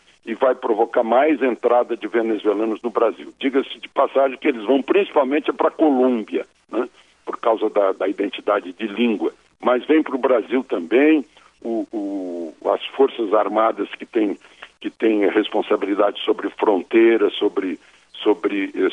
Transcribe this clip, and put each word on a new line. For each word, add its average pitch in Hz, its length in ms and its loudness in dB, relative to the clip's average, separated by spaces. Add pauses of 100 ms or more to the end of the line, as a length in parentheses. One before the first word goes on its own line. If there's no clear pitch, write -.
(240)
e 113 120 -10
vai 127 180 2
provocar 117 500 0
mais 127 380 2
entrada 117 560 0
de - 80 -10
venezuelanos 107 760 -2
no 120 80 -6
Brasil. 107 500 -2
Diga-se 135 400 -2
de - 80 -16
passagem 131 500 0
que - 100 -4
eles 120 160 -2
vão 131 180 2
principalmente 147 720 0
pra - 180 0
Colômbia, 127 760 2 (240)
né, 120 180 -4 (380)
por - 140 -8
causa 110 300 0
da, 98 240 2
da 92 140 -4
identidade 101 640 -4
de 113 140 -6
língua, 104 460 -2 (260)
mas 120 260 0
vem 156 180 2
pro 135 160 -6
Brasil 123 440 0
também. 123 600 2 (380)
O, 113 280 -4
o, 92 640 -8 (160)
as 101 180 -2
Forças 117 460 0
Armadas 107 640 0
que - 100 -16
têm, 104 320 -2 (420)
que - 120 -10
têm 107 380 2
responsabilidade 101 920 0
sobre 104 280 -2
fronteira, 107 800 2
sobre, 95 480 -4 (420)
sobre, 101 540 0
eh, 92 180 0